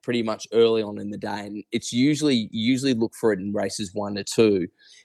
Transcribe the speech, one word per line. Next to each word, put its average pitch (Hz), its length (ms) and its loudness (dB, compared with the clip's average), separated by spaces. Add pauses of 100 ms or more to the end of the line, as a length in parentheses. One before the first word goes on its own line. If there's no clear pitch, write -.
pretty 120 180 -2
much 110 300 -6
early 113 320 4
on 104 160 -8
in 101 100 -10
the 104 80 -10
day, 104 300 -8
and 104 240 -10
it's - 220 -6
usually, 135 580 2
usually 127 420 0
look 113 260 -2
for 113 140 2
it 92 60 -2
in 101 140 -6
races 98 400 -4
one 104 220 -6
to 101 80 -6
two. 104 440 4 (380)